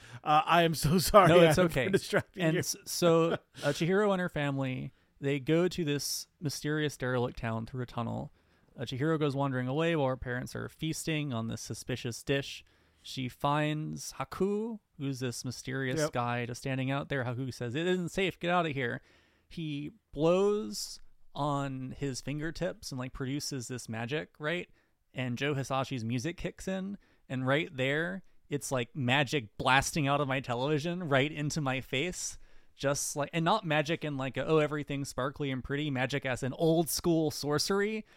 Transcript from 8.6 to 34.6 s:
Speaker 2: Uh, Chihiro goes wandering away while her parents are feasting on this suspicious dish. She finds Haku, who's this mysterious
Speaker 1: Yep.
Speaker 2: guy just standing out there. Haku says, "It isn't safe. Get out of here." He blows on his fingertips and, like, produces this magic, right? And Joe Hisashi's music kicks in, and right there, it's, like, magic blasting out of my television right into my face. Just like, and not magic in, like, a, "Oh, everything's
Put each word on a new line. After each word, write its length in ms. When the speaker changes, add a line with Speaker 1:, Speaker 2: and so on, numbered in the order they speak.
Speaker 2:
Uh, 60
Chihiro 340
goes 200
wandering 320
away 260
while 120
her 100
parents 360
are 140
feasting 640
on 160
this 140
suspicious 640
dish. 420
She 280
finds 920
Haku, 600
who's 240
this 240
mysterious 560
Speaker 1:
Yep. 100
Speaker 2:
guy 340
just 160
standing 300
out 160
there. 160
Haku 300
says, 220
"It 120
isn't 220
safe. 280
Get 140
out 140
of 80
here." 260
He 420
blows 840
on 640
his 220
fingertips 720
and, 60
like, 160
produces 540
this 200
magic, 420
right? 280
And 240
Joe 160
Hisashi's 500
music 340
kicks 300
in, 300
and 160
right 300
there, 480
it's, 220
like, 240
magic 640
blasting 500
out 140
of 60
my 120
television 680
right 240
into 300
my 200
face. 580
Just 400
like, 160
and 140
not 180
magic 400
in, 140
like, 200
a, 100
"Oh, 100
everything's 520